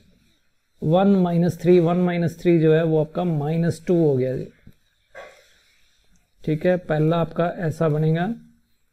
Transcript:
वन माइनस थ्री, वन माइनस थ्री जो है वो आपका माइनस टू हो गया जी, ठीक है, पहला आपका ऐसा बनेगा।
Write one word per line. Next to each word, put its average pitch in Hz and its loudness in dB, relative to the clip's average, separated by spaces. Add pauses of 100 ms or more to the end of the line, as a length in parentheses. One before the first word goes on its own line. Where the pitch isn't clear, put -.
(840)
वन 180 2
माइनस 175 2
थ्री, 180 4
वन 170 0
माइनस 175 -2
थ्री 170 2
जो 156 4
है 165 2
वो 156 0
आपका 165 -4
माइनस 165 -4
टू 185 0 (100)
हो 143 2
गया 127 -2
जी, - -10 (2000)
ठीक 156 -4
है, 180 2
पहला 156 -2
आपका 170 -4
ऐसा 160 -2
बनेगा। 160 -2 (580)